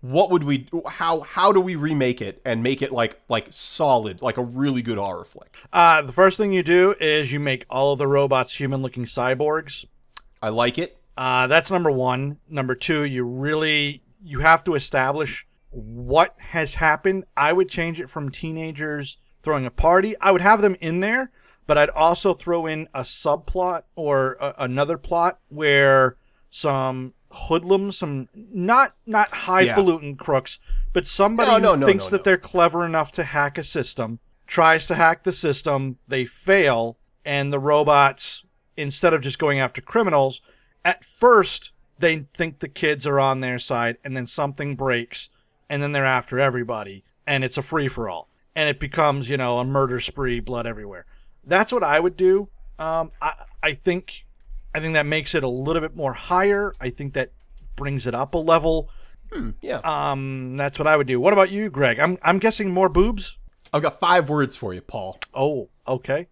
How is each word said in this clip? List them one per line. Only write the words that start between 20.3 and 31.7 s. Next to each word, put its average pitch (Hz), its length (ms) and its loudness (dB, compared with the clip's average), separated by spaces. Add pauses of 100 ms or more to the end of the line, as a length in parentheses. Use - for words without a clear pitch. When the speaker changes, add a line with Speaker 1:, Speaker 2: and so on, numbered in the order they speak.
Speaker 2:
would 180 120 4
have 208 200 6
them 196 180 2
in 170 200 -2
there, 240 320 -2 (340)
but 151 120 2
I'd 147 120 4
also 170 440 2
throw 170 320 -4
in 156 280 -6
a 135 60 -6
subplot 165 840 -2 (140)
or 135 440 0
a, 135 180 -6
another 143 400 -2
plot 170 500 -2
where 139 680 4 (340)
some 131 640 -4 (180)
hoodlums, 190 680 0
some 139 360 -6
not, 226 600 0 (120)
not 214 280 0
highfalutin 180 760 2
Speaker 1:
Yeah. 139 60 -10
Speaker 2:
crooks, - 440 -2 (320)
but 180 140 0
somebody 226 440 2
Speaker 1:
No, 226 80 6
no, 196 160 6